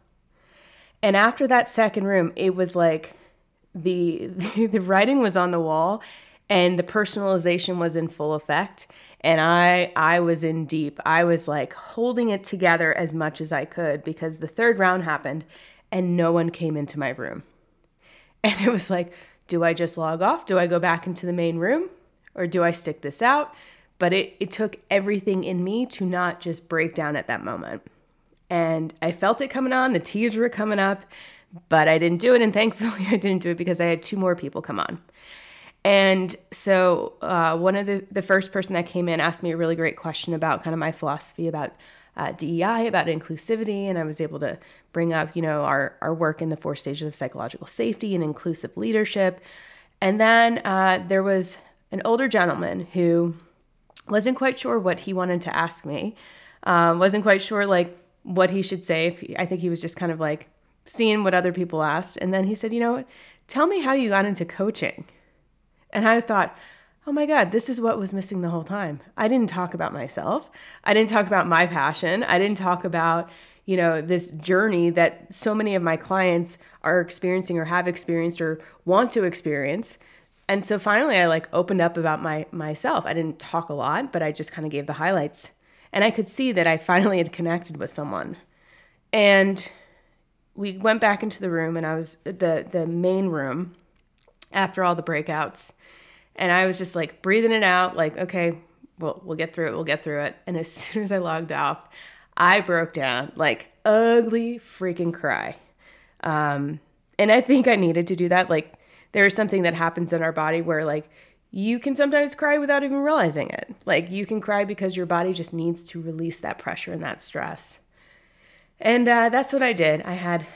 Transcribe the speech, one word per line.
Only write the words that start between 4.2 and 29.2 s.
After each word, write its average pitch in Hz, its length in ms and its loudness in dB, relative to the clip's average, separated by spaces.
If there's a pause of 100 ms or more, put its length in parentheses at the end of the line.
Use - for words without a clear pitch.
<laughs> 185 100 -12
the, 202 300 -2
the 202 140 0
writing 202 400 4
was 196 160 2
on 180 140 2
the 170 100 0
wall 160 420 0 (480)
and 180 280 4
the 180 40 2
personalization 180 960 0
was 170 180 0
in 160 120 -2
full 151 260 -4
effect. 156 520 -4 (360)
And 160 180 4
I, 175 540 6
I 160 260 4
was 170 220 2
in 160 240 -2
deep. 151 400 -4
I 165 180 4
was, 170 220 2
like, 147 260 -4
holding 233 580 -2
it 196 120 -2
together 170 500 2
as 160 220 -2
much 156 260 -4
as 175 120 -6
I 147 120 -2
could 151 380 -4
because 160 360 -8
the 160 100 -8
third 226 300 2
round 185 260 2
happened 151 400 -4 (480)
and 180 240 0
no 170 160 4
one 170 180 2
came 160 260 -4
into 147 220 -6
my 135 120 -2
room. 127 340 -10 (1000)
And 202 180 0
it 220 100 4
was 202 200 0
like, 175 220 -2 (340)
"Do 170 160 -2
I 165 100 4
just 165 240 -2
log 165 240 -2
off? 254 240 2
Do 185 140 0
I 175 80 4
go 175 140 0
back 170 260 0
into 180 200 -8
the 175 60 -2
main 170 260 -2
room? 277 300 0 (460)
Or 180 140 -4
do 175 160 0
I 170 80 2
stick 170 300 -10
this 143 200 -4
out?" 285 320 2 (460)
But 175 120 2
it, 185 280 0
it 208 100 -6
took 214 260 -4 (140)
everything 196 540 0
in 180 180 -2
me 220 240 -2
to - 180 -8
not 180 360 -2
just 165 280 -8
break 165 280 -2
down 151 180 -2
at - 140 -6
that 117 160 -6
moment. 104 380 -8 (680)
And 165 500 -2
I 165 120 -2
felt 196 280 0